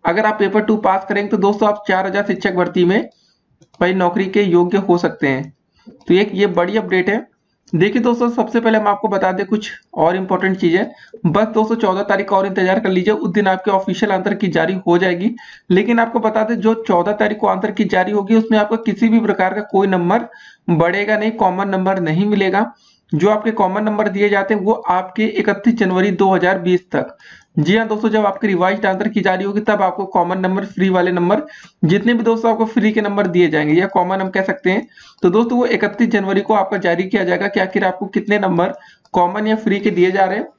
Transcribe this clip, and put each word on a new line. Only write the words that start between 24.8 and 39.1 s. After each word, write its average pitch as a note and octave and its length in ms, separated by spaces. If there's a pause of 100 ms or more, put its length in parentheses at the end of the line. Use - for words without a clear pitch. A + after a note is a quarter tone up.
इकतीस - 500
जनवरी F#3 380
दो F#3+ 200
हज़ार F3+ 260
बीस F3+ 320
तक। - 260 (400)
जी E3 200
हाँ A3+ 100
दोस्तों, A3 220
जब G#3+ 160
आपकी G3 220
रिवाइज्ड F#3+ 380
आंसर F#3+ 240
की G3+ 120
जारी F#3 220
होगी G3+ 180
तब G#3 200
आपको F#3+ 260
कॉमन F#3 300
नंबर, F#3+ 280
फ्री F#3+ 240
वाले F3+ 220
नंबर, F3+ 300 (420)
जितने G3+ 300
भी A3+ 100
दोस्तों A3+ 280
आपको A3 160
फ्री G#3+ 240
के A3 100
नंबर G3+ 280
दिए F3 200
जाएंगे D3+ 240
या F3+ 140
कॉमन F#3 340
हम F#3+ 80
कह F#3+ 140
सकते F#3+ 280
हैं, G3+ 160 (360)
तो F3+ 60
दोस्तों A#3 280
वो B3 100
इकतीस A3+ 420
जनवरी G3 320
को A3 120
आपका G3 240
जारी F3+ 280
किया F#3+ 180
जाएगा F3+ 240
कि G3+ 120
आखिर F#3+ 260
आपको F#3 220
कितने G3+ 320
नंबर F#3 340 (400)